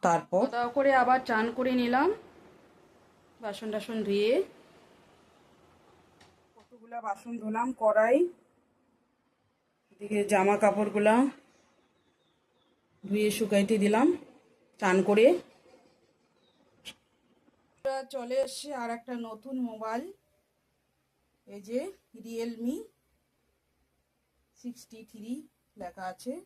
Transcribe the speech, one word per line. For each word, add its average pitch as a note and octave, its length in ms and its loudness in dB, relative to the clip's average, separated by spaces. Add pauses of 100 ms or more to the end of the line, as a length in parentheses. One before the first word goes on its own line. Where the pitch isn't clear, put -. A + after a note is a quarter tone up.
তারপর F3 380 2
খাওয়া A#3+ 160 -2
দাওয়া A#3+ 180 -2
করে C#4 140 4 (120)
আবার B3+ 260 2
চান A3 160 0 (120)
করে B3+ 240 -2
নিলাম, B3 280 2 (1300)
বাসন G#3+ 340 -10
টাসন G#3+ 220 -6 (100)
ধুয়ে। G#3 260 2 (2250)
কতগুলা A#3 500 -16
বাসন G#3 260 -6 (100)
ধুলাম, A3 260 -2 (140)
কড়াই, A3 360 6 (1700)
এদিকে G#3 260 -6 (140)
জামা G3+ 300 4
কাপড়গুলা G#3 540 2 (1900)
ধুয়ে G#3+ 240 0 (100)
শুকাইতে G3+ 360 2 (100)
দিলাম A3 220 4 (760)
চান F#3 160 2 (120)
করে। G#3+ 180 6 (3000)
চলে B3+ 300 -6
এসছে C#4 240 -12 (140)
আর A#3 140 -6
একটা B3 180 -12 (140)
নতুন A3 260 -12 (140)
মোবাইল, A3 340 -8 (1400)
এই G3+ 220 -18
যে A#3+ 120 -4 (440)
Realme A#3 520 -6 (1800)
সিক্সটি A#3+ 400 -18 (100)
থ্রি A3+ 220 -14 (480)
লেখা F#3 320 -14
আছে B3 200 -12 (140)